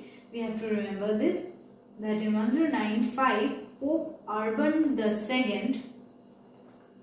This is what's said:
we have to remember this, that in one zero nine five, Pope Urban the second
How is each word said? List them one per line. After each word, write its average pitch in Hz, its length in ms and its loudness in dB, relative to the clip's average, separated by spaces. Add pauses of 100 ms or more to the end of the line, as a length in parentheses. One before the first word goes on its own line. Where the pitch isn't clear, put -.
(340)
we 233 60 -6
have 220 200 -4
to 220 80 -6
remember 202 500 0
this, 330 280 2 (560)
that 214 200 0
in 214 120 2
one 214 180 2
zero 320 180 4
nine 220 320 0
five, - 800 0
Pope - 500 -2
Urban 240 680 2
the 214 180 2
second 254 680 0 (1200)